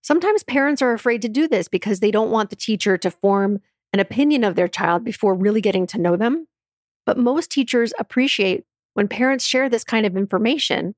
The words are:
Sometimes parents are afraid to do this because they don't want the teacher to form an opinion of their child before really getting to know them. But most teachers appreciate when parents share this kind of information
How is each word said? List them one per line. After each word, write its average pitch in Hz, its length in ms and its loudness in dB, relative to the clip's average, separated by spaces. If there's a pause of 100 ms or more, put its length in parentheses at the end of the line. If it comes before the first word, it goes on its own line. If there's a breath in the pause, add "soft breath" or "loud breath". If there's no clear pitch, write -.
Sometimes 359 420 0
parents 277 380 0
are 247 120 2
afraid 233 280 -2
to 233 80 -4
do 277 180 0
this 208 200 0
because 196 320 -2
they 208 120 2
don't 214 200 2
want 220 180 0
the - 80 -14
teacher 202 400 0
to 180 120 -2
form 196 520 0 (320)
an 196 60 0
opinion 247 440 2
of 190 120 0
their 180 120 2
child 170 360 0
before 208 300 0
really 208 280 2
getting 190 260 0
to - 100 -6
know 175 180 2
them. 254 320 -2 (580)
But - 120 0
most 262 320 0
teachers 240 480 0
appreciate 226 680 -2 (280)
when 208 140 0
parents 254 380 0
share 262 240 0
this 226 140 -2
kind 220 220 0
of 185 120 0
information 202 800 -2